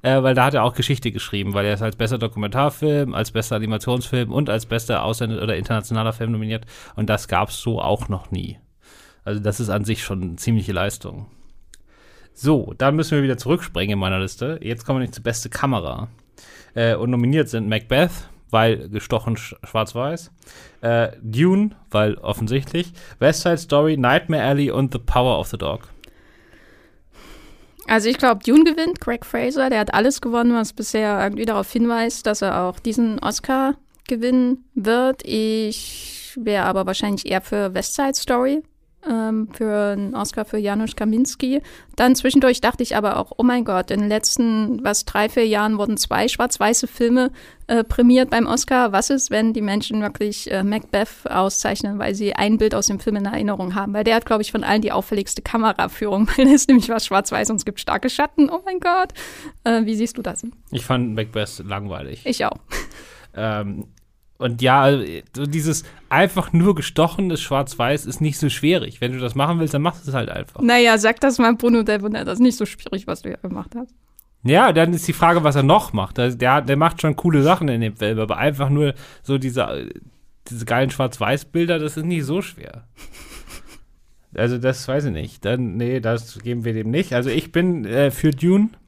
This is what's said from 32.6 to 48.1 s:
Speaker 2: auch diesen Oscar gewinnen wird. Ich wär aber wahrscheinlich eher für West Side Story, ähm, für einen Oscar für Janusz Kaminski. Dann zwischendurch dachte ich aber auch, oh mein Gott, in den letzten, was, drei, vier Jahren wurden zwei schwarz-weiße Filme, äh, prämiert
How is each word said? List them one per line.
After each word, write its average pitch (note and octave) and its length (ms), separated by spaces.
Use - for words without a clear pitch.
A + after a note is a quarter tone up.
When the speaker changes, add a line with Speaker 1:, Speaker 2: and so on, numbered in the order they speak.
Speaker 2:
auch F3+ 160
diesen A3 400
Oscar C4+ 560
gewinnen B3 580
wird. B3 500
Ich - 1120
wär A3 260
aber F#3+ 200
wahrscheinlich G3 420
eher F#3 120
für G3+ 340
West - 200
Side C4+ 200
Story, C4+ 480
ähm, A3 440
für G#3 400
einen G3+ 220
Oscar G#3+ 300
für G#3+ 140
Janusz G#3+ 360
Kaminski. B3+ 680
Dann B3+ 180
zwischendurch C4 460
dachte B3 220
ich - 140
aber G#3 200
auch, - 200
oh - 60
mein B3 220
Gott, F#3 260
in G3 100
den G#3 80
letzten, A3 760
was, G#3 200
drei, - 240
vier A#3 180
Jahren G#3+ 320
wurden G#3 180
zwei - 320
schwarz-weiße A#3 580
Filme, B3 440
äh, A3+ 180
prämiert B3 460